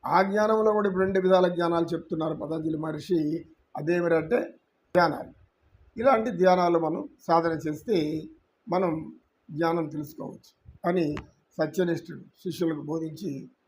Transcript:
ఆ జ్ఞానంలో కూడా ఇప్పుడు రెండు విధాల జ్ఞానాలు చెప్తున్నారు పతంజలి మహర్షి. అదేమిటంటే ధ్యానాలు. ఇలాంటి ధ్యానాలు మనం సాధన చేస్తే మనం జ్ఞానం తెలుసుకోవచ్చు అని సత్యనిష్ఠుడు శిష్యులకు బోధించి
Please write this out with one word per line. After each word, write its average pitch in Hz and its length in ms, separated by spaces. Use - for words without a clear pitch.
ఆ 170 160
జ్ఞానంలో 214 500
కూడా 208 160
ఇప్పుడు 185 160
రెండు 190 160
విధాల 185 280
జ్ఞానాలు 170 360
చెప్తున్నారు 160 500
పతంజలి 160 440
మహర్షి. 156 680
అదేమిటంటే 170 760
ధ్యానాలు. 165 380
ఇలాంటి 226 300
ధ్యానాలు 180 480
మనం 160 300
సాధన 165 320
చేస్తే 156 600
మనం 170 440
జ్ఞానం 165 380
తెలుసుకోవచ్చు - 1000
అని 165 280
సత్యనిష్ఠుడు 165 680
శిష్యులకు 160 380
బోధించి 151 680